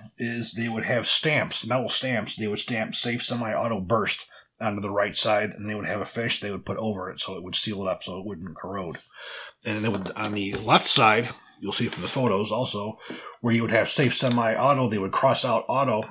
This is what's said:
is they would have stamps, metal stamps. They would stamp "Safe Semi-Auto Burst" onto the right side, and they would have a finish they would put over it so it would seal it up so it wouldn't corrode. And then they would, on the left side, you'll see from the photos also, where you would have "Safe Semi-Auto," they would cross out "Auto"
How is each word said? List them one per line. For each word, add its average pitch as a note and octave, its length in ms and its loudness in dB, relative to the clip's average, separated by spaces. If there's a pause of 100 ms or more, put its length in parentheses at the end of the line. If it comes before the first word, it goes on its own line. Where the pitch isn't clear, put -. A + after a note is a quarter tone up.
(180)
is A#2 320 -4
they A2+ 180 -4
would A2 160 -4
have A#2 220 0
stamps, A#2+ 580 0
metal A#2+ 240 0
stamps. B2 460 -2
They G#2+ 140 -2
would G#2 100 -2
stamp A2 380 -4
"Safe A#2+ 260 -2
Semi-Auto A2+ 580 -2
Burst" F#2+ 440 0 (360)
onto G2+ 200 -2
the G2+ 100 -4
right G2+ 260 0
side, G#2+ 400 2
and G#2 140 -8
they G#2+ 60 -4
would G2+ 100 -6
have G2 140 -2
a F#2 60 -4
finish A#2 340 -4
they G2+ 100 -6
would F#2+ 160 -8
put G2 120 -4
over G2+ 300 -2
it - 120 -8
so F#2+ 160 -6
it F2+ 80 -8
would F2+ 100 -6
seal G2 320 -2
it - 20 0
up F2+ 140 -2
so F2+ 160 -8
it F#2+ 80 -8
wouldn't F2 300 -8
corrode. F#2 420 -6 (640)
And G#2+ 120 -2
then G#2+ 80 -4
they A2+ 40 0
would, G2 280 -2
on G#2+ 160 -4
the G2+ 220 -2
left A2+ 340 4
side, A#2 420 6 (300)
you'll G2 100 -6
see A#2 160 0
from F2 160 -6
the F2+ 60 -4
photos G#2+ 420 2
also, G#2+ 480 -2 (440)
where A#2 120 4
you A#2 80 4
would A2 80 0
have G#2+ 180 6
"Safe C3 280 4
Semi-Auto," A#2+ 720 4
they G#2+ 80 2
would F#2+ 140 0
cross C3+ 320 4
out A2+ 240 2
"Auto" B2+ 420 2